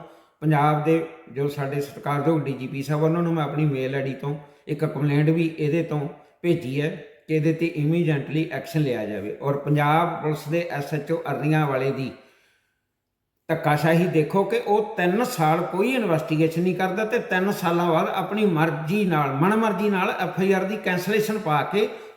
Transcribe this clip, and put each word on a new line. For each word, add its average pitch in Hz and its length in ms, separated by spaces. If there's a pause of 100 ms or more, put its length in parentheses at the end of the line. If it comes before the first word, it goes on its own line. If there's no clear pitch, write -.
(400)
ਪੰਜਾਬ 151 440
ਦੇ 160 220 (260)
ਜੋ 139 160
ਸਾਡੇ 143 320
ਸਤਿਕਾਰਯੋਗ 143 600
ਡੀ 135 120
ਜੀ 127 140
ਪੀ 139 160
ਸਾਹਿਬ, 151 200
ਉਹਨਾਂ 160 200
ਨੂੰ 165 120
ਮੈਂ 160 100
ਆਪਣੀ 151 200
ਮੇਲ 131 300
ਆਈ 139 80
ਡੀ 135 120
ਤੋਂ 143 200 (320)
ਇੱਕ 151 180
ਕੰਪਲੇਂਟ 147 460
ਵੀ 160 280
ਇਹਦੇ 151 240
ਤੋਂ 156 180 (420)
ਭੇਜੀ 143 380
ਹੈ 151 80 (400)
ਕਿ 160 80
ਇਹਦੇ 156 160
'ਤੇ 165 140
ਇਮੀਡੀਏਟਲੀ 156 840
ਐਕਸ਼ਨ 151 280
ਲਿਆ 120 260
ਜਾਵੇ। 104 360
ਔਰ 139 140
ਪੰਜਾਬ 147 680
ਪੁਲਿਸ 151 260
ਦੇ 170 220
ਐਸ 143 240
ਐਚ 147 180
ਓ 160 180
ਅਰਨੀਆਂ 151 360
ਵਾਲੇ 135 240
ਦੀ 127 220 (1400)
ਧੱਕਾਸ਼ਾਹੀ 160 580
ਦੇਖੋ 160 380
ਕਿ 226 220
ਉਹ 214 300
ਤਿੰਨ 185 280
ਸਾਲ 160 380
ਕੋਈ 196 320
ਇਨਵੈਸਟੀਗੇਸ਼ਨ 160 680
ਨਹੀਂ 185 120
ਕਰਦਾ 180 300
ਤੇ 226 140
ਤਿੰਨ 190 340
ਸਾਲਾਂ 175 380
ਬਾਅਦ 170 180
ਆਪਣੀ 202 380
ਮਰਜ਼ੀ 160 580
ਨਾਲ, 151 300
ਮਨਮਰਜ਼ੀ 208 560
ਨਾਲ 196 200
ਐਫ 180 300
ਆਈ 196 120
ਆਰ 185 120
ਦੀ 202 120
ਕੈਂਸਲੇਸ਼ਨ 208 640
ਪਾ 151 240
ਕੇ 208 260 (280)